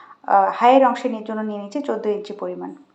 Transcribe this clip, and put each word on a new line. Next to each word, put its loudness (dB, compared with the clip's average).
আহ, 4
হাইয়ের 6
অংশের -2
জন্য -6
নিয়ে -6
নিচ্ছি -6
চোদ্দো -4
ইঞ্চি -6
পরিমাণ। -10